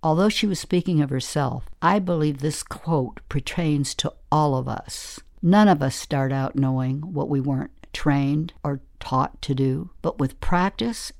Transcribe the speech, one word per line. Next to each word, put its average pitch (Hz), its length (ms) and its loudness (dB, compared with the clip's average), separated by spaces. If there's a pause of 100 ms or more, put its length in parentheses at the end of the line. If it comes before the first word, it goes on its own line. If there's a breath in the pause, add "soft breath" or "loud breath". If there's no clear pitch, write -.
Although 165 260 4
she 214 180 0
was 190 120 -2
speaking 175 420 0
of 139 80 0
herself, 131 600 -4 (120)
I 185 180 4
believe 156 380 0
this 147 260 -4
quote - 560 -4 (100)
pertains 147 680 -2
to - 180 -4 (180)
all 147 240 4
of 127 120 -2
us. - 520 -10 (220)
None 202 260 8
of 165 140 6
us 131 140 0
start 135 360 -2
out 135 240 -2
knowing 131 460 0 (120)
what 147 160 -4
we 143 100 2
weren't 135 320 -2 (220)
trained 143 600 0 (100)
or 139 180 -4 (180)
taught - 420 -4
to 139 140 -2
do, 135 340 0 (120)
but - 180 -4
with - 200 -2
practice 202 800 0